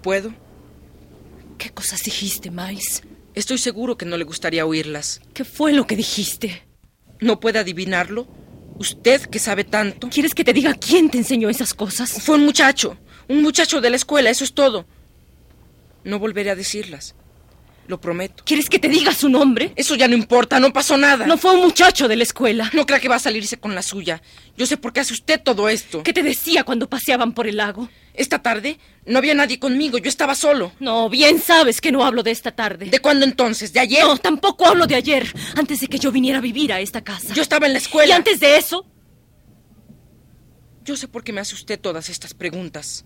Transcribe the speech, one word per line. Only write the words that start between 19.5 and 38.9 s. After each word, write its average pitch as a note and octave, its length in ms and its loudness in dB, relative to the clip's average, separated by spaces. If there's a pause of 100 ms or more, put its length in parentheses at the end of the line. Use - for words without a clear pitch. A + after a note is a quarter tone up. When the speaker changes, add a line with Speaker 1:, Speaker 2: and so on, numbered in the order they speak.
Speaker 1:
Eso - 220 -2
ya B3+ 100 4
no A#3+ 80 4
importa, A#3+ 460 2
no C4+ 120 6
pasó C#4 240 0
nada. C#4 300 4
Speaker 2:
No D#4+ 100 4
fue F#4 180 4
un F4+ 60 6
muchacho F4+ 460 4
de G#3+ 80 2
la A#3 80 0
escuela. A3+ 500 -2
Speaker 1:
No D4+ 140 2
crea C#4 140 2
que A#3+ 80 -4
va B3 80 2
a - 40 -2
salirse A3 380 -6
con G#3 160 -8
la F3+ 80 -6
suya. F3 400 -8 (340)
Yo A#3 80 -2
sé C#4+ 120 -2
por A#3+ 160 -10
qué - 80 -2
hace C4 120 -6
usted D#4 300 -2
todo G#3 260 0
esto. G#3+ 360 -4
Speaker 2:
¿Qué E4+ 80 0
te F4+ 100 -2
decía D4 400 0
cuando B3+ 260 -4
paseaban B3 440 -2
por A#3 160 -6
el G#3 80 -6
lago? G#3 320 -6 (260)
Speaker 1:
Esta C#4 280 -4
tarde A#3+ 360 -4 (280)
no A#3+ 120 2
había C#4+ 160 2
nadie C#4 240 0
conmigo, C4+ 400 -2
yo F3+ 100 -4
estaba C#4 280 -2
solo. C#4 420 0
Speaker 2:
No, A3+ 300 0
bien D4 320 4
sabes D#4+ 400 4
que E4 100 0
no C4 140 2
hablo B3 180 0
de G#3+ 80 0
esta A#3 220 -6
tarde. G3 340 -6
Speaker 1:
¿De A#3+ 140 2
cuándo C#4 240 4
entonces? A#3 480 -2
¿De B3 80 2
ayer? B3+ 240 4
Speaker 2:
No, D4 140 4
tampoco F4+ 480 0
hablo F4 200 6
de C#4 80 0
ayer, C4 320 0 (300)
antes D4 240 -2
de C4 80 -6
que C#4 100 -6
yo C#4 140 0
viniera C4 260 0
a B3+ 40 -4
vivir B3 300 -2
a F#3 80 -4
esta G3+ 220 -8
casa. G3+ 320 -10
Speaker 1:
Yo D4+ 80 0
estaba D4 240 2
en C#4 60 4
la C4 80 -2
escuela. D#4 340 4
Speaker 2:
¿Y - 20 6
antes F4+ 220 2
de C#4+ 180 6
eso? E4+ 300 -2 (2000)